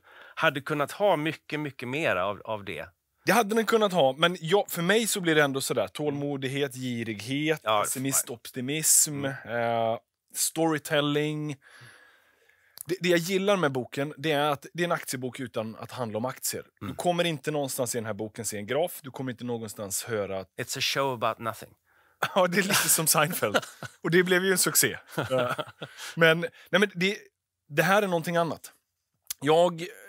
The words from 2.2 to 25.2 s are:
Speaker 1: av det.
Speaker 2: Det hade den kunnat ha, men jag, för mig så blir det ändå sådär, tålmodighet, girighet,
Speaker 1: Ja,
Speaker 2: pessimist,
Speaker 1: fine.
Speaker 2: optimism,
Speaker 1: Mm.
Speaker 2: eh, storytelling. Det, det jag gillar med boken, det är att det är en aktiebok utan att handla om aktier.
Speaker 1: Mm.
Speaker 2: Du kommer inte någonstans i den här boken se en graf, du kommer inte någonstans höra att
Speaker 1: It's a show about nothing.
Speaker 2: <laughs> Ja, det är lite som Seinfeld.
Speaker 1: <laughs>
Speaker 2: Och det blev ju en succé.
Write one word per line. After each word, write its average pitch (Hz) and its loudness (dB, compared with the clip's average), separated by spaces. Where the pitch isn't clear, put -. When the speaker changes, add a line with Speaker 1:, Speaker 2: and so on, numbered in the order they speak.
Speaker 1:
av 107 -6
det. 82 -10
Speaker 2:
Det 165 4
hade 220 2
den 226 2
kunnat 214 2
ha, 139 4
men 175 2
jag, 175 2
för 175 -4
mig 208 4
så 196 -2
blir 165 2
det 151 6
ändå 135 0
sådär, 117 0
tålmodighet, 143 -4
girighet, 127 -2
Speaker 1:
Ja, 107 4
Speaker 2:
pessimist, 135 -2
Speaker 1:
fine. 135 -10
Speaker 2:
optimism, 143 0
Speaker 1:
Mm. 135 -4
Speaker 2:
eh, 117 -4
storytelling. 151 0
Det, 185 -4
det 175 0
jag 170 6
gillar 190 2
med 151 2
boken, 139 -4
det 147 -2
är 147 2
att 143 -4
det 165 -4
är - 2
en 170 0
aktiebok 131 -6
utan 113 -6
att - -12
handla 110 -6
om 117 -2
aktier. 113 -6
Speaker 1:
Mm. 98 -8
Speaker 2:
Du - -16
kommer 175 0
inte 160 -4
någonstans 139 -2
i 123 -4
den 110 -4
här 110 -4
boken 107 -8
se 107 -6
en 104 -8
graf, - -2
du 131 -14
kommer 131 -8
inte 117 -14
någonstans 110 -6
höra 98 -2
att 92 -10
Speaker 1:
It's 131 -6
a - -6
show 139 0
about 113 0
nothing. - -8
Speaker 2:
<laughs> - -2
Ja, 180 6
det 180 0
är 190 6
lite 190 0
som 160 4
Seinfeld. 147 2
Speaker 1:
<laughs> - -14
Speaker 2:
Och 165 -2
det 180 6
blev 180 2
ju 190 2
en 180 2
succé. 131 2